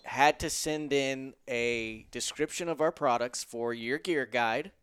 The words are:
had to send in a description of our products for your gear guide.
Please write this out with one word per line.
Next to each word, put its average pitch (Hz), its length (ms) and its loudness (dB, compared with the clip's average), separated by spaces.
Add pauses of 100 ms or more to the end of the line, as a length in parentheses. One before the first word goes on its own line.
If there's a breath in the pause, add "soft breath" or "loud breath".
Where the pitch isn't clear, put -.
had 139 360 4
to 160 100 -2
send 151 440 -2
in 135 400 0 (160)
a 117 640 -2
description 151 580 -4
of 151 100 -2
our 160 140 4
products 123 500 0
for 117 300 -4
your 117 240 -4
gear 160 280 0
guide. 120 460 0 (120)